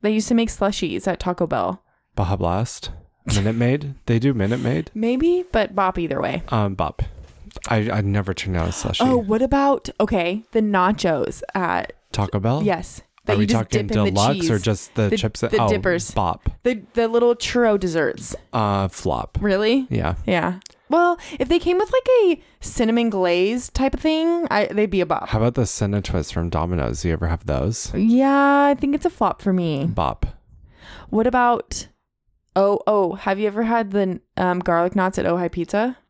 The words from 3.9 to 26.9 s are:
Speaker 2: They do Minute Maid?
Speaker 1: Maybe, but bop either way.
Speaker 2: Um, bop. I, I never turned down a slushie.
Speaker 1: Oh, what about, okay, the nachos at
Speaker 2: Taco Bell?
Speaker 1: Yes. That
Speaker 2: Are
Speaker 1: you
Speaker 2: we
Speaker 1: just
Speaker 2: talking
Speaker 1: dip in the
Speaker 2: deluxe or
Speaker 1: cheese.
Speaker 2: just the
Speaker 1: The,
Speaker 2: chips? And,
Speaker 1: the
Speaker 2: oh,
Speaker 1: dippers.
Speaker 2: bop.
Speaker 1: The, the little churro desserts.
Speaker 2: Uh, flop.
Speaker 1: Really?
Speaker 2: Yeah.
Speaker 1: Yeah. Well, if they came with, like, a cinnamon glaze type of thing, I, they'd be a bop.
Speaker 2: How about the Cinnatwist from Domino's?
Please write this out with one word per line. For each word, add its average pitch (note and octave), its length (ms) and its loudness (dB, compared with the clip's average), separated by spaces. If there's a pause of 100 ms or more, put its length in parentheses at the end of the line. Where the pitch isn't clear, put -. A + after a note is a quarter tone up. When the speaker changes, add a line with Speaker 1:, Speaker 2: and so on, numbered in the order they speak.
Speaker 2:
They A#2 140 2
do C3 160 2
Minute G#2+ 260 0
Maid? D3+ 340 -2
Speaker 1:
Maybe, C4 560 0
but G#3 240 0
bop F#3+ 240 0
either D#3+ 220 -2
way. D3 280 -2
Speaker 2:
Um, G#2 260 0
bop. E2+ 280 -4 (680)
I, A2 220 0
I G#2 120 0
never G2 320 -2
turned F#2+ 220 -6
down E2+ 120 0
a F2 40 -4
slushie. - 280 -4
Speaker 1:
Oh, B3+ 160 4
what G#3+ 240 0
about, C#4 480 2 (100)
okay, G3+ 440 0 (100)
the A3+ 80 2
nachos G3 840 0 (120)
at F3 400 -2 (180)
Speaker 2:
Taco G2+ 260 -2
Bell? A#2 240 0
Speaker 1:
Yes. F3+ 380 -2 (240)
That - 80 0
Speaker 2:
Are - 40 4
Speaker 1:
you - 40 2
Speaker 2:
we G#3+ 60 2
Speaker 1:
just G#3 80 2 (160)
Speaker 2:
talking A2 160 0
Speaker 1:
dip A2 100 -2
in G#2 80 4
the G2+ 60 2
Speaker 2:
deluxe B2 400 2
or A2+ 80 2
Speaker 1:
cheese. F#2 40 -2
Speaker 2:
just G#2 340 -2
the G#2+ 120 2
Speaker 1:
The, G#3 80 2
Speaker 2:
chips? A2+ 260 -2
And, A#2 100 -2
Speaker 1:
the - 100 2
Speaker 2:
oh, A2 80 2
Speaker 1:
dippers. E3 400 0
Speaker 2:
bop. - 400 -2 (140)
Speaker 1:
The, A#3+ 180 0 (100)
the A#3 160 0
little A#3+ 260 4
churro A#3 460 2
desserts. E3 560 -2 (160)
Speaker 2:
Uh, G2+ 360 0
flop. - 520 -4
Speaker 1:
Really? A#3 480 2
Speaker 2:
Yeah. - 280 -2 (100)
Speaker 1:
Yeah. F3+ 340 0 (300)
Well, E4+ 280 4 (220)
if B3+ 80 -2
they E4+ 100 4
came F4+ 200 0
with, G#4+ 120 0
like, B4+ 160 0 (180)
a E4+ 180 2 (180)
cinnamon A#3 480 0
glaze F#3+ 640 0
type C4+ 240 0
of - 60 -4
thing, D#4+ 500 0
I, G#3 160 0
they'd G3+ 240 0
be F#3 100 0
a F3 60 2
bop. D#3 240 -2
Speaker 2:
How A2 80 0
about A#2 160 2
the C3 80 0
Cinnatwist G2+ 720 -2
from E2+ 160 -2
Domino's? D#2 520 -2